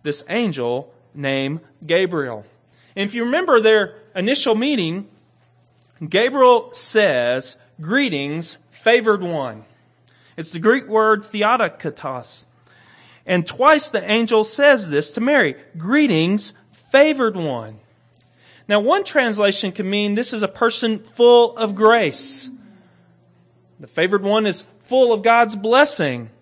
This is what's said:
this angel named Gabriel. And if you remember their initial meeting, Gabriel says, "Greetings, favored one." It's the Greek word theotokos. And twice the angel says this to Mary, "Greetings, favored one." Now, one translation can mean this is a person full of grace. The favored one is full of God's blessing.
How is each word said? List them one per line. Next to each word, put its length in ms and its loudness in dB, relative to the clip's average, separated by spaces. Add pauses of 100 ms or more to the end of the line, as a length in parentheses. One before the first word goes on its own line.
this 260 -6
angel 640 -4 (200)
named 480 -4 (240)
Gabriel. 600 -2 (500)
And 120 -4
if 60 -10
you 100 -4
remember 360 2
their 360 2 (200)
initial 400 0
meeting, 540 -4 (960)
Gabriel 680 2
says, 840 -2 (220)
"Greetings, 800 -4 (100)
favored 520 0
one." 440 -8 (720)
It's 140 -12
the 80 -10
Greek 280 2
word 360 0
theotokos. 1200 -6 (760)
And 200 0
twice 440 2
the 200 -4
angel 340 2
says 460 2
this 220 -2
to 100 -6
Mary, 340 0 (220)
"Greetings, 760 0 (180)
favored 640 2
one." 440 -8 (880)
Now, 120 2
one 240 0
translation 720 0
can 160 -6
mean 260 -2
this 160 -4
is 120 -4
a 40 -2
person 520 -2
full 580 4
of 180 -4
grace. 760 0 (1300)
The 60 -20
favored 360 -2
one 220 0
is 180 -4 (200)
full 280 2
of 120 0
God's 340 2
blessing. 720 0 (120)